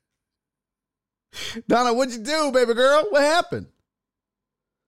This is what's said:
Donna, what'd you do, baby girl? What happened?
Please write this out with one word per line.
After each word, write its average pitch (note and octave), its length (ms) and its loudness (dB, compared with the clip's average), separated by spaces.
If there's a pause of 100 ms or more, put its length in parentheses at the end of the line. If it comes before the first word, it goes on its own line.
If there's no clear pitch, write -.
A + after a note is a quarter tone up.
(1700)
Donna, A#3 280 2
what'd B3+ 180 -2
you A#3+ 80 -12
do, D4 320 -2
baby A#3+ 220 2
girl? C#4 340 2
What C#4 140 2
happened? D4 460 -2 (1200)